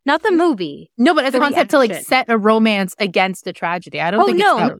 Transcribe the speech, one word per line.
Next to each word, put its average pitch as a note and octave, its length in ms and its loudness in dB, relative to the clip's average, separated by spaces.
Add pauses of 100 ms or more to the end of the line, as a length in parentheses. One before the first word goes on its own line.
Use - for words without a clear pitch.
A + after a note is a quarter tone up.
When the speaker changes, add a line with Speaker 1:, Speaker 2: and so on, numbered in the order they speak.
Speaker 1:
Not D4+ 160 0
the A4 80 0
movie. G3+ 680 -2
Speaker 2:
No, D4+ 180 2
but D4 100 0
as C4+ 100 -2
a B3+ 40 2
Speaker 1:
The D4 60 2
Speaker 2:
concept C#4+ 260 0
to, D4+ 80 4
like, A#3+ 120 2
Speaker 1:
reaction. F3 180 -10
Speaker 2:
set B3+ 200 0
a A3+ 100 2
romance G#3+ 600 2
against F#3+ 480 -2
a F3+ 60 -8
tragedy. E3+ 480 -8
I E3 100 -2
don't G#3 100 0
Speaker 1:
Oh, G4 60 4
Speaker 2:
think F4+ 120 0
it's G4+ 60 0
Speaker 1:
no. F4 140 4
Speaker 2:
that E3+ 220 -2